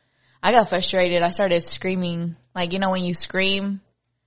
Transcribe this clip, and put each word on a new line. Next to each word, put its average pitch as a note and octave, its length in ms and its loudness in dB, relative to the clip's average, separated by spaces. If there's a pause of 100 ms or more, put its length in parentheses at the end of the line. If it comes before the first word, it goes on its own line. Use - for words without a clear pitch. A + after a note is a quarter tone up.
(420)
I G3 120 2
got A3+ 160 6
frustrated. F3+ 540 2
I F3 80 2
started F#3 320 0
screaming. F3 720 -4 (180)
Like, F3 160 -2
you F#3+ 80 -2
know F#3+ 120 0
when F#3 120 -2
you F3+ 100 -2
scream, G3 680 -2 (460)